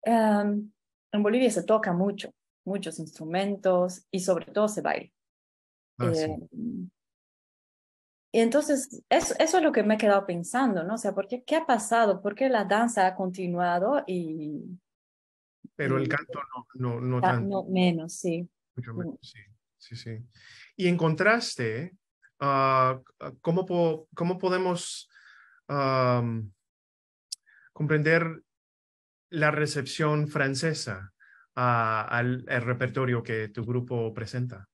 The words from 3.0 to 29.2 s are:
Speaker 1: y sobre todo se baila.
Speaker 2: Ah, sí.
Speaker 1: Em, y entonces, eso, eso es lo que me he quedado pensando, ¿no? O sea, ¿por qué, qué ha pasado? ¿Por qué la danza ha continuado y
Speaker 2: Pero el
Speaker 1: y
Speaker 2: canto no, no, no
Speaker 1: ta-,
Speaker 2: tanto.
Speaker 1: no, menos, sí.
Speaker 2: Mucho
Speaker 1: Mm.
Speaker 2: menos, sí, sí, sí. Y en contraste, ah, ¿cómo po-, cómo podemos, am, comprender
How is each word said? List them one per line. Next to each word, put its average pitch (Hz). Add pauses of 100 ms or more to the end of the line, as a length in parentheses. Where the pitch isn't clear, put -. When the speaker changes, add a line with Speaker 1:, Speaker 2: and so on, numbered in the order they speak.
Speaker 1:
y 190
sobre 180
todo 208
se 214
baila. - (880)
Speaker 2:
Ah, 165
sí. 160
Speaker 1:
Em, 165 (1400)
y 226
entonces, 277
eso, -
eso 320
es 339
lo 302
que 233
me 214
he 208
quedado 202
pensando, 185
¿no? 185
O 226
sea, 202
¿por 196
qué, 247
qué -
ha 320
pasado? 220
¿Por 208
qué 269
la 220
danza 208
ha 185
continuado 180
y 156 (1160)
Speaker 2:
Pero 135
el 131
Speaker 1:
y -
Speaker 2:
canto 143 (340)
no, 123
no, -
no 127
Speaker 1:
ta-, 151
Speaker 2:
tanto. 120
Speaker 1:
no, 196
menos, 175
sí. 175 (260)
Speaker 2:
Mucho 120
Speaker 1:
Mm. 110
Speaker 2:
menos, 156
sí, - (400)
sí, -
sí. 117 (580)
Y 180
en 175
contraste, 165 (440)
ah, 135 (400)
¿cómo 175
po-, 165
cómo 175
podemos, 185 (600)
am, 123 (1200)
comprender 156 (880)